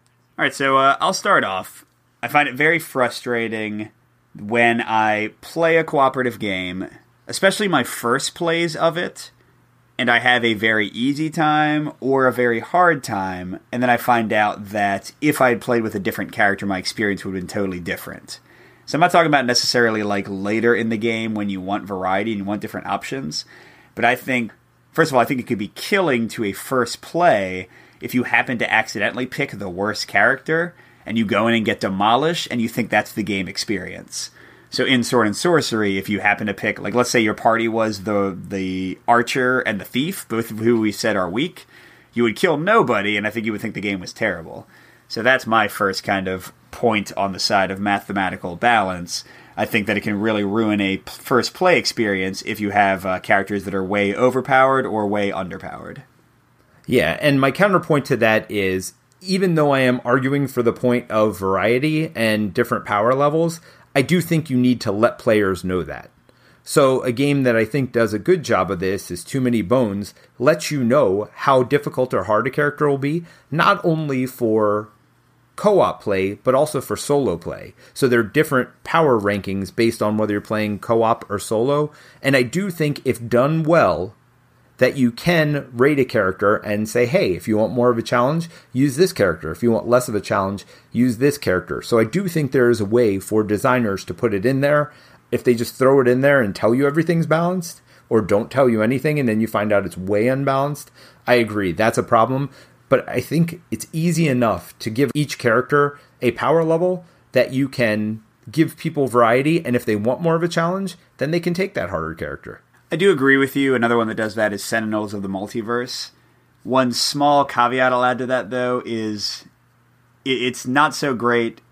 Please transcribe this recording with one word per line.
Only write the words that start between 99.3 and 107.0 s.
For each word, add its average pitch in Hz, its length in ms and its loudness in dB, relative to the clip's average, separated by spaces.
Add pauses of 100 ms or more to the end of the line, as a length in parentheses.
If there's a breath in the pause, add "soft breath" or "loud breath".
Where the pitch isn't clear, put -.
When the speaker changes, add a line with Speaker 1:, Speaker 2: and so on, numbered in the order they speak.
Speaker 2:
you 110 60 0
find 107 260 0
out 101 140 2
it's 87 100 -10
way 101 300 0
unbalanced, 139 640 -2 (340 loud breath)
I - 100 4
agree, 107 360 2
that's 107 260 0
a - 60 0
problem. 127 480 2 (380 loud breath)
But - 200 2
I - 120 -4
think 165 500 -2
it's - 220 -8
easy 160 340 0
enough 120 540 0
to 110 100 -6
give 120 240 0
each 143 240 -2
character 143 640 2 (200 loud breath)
a 120 120 0
power 156 320 2
level 175 400 0 (260 soft breath)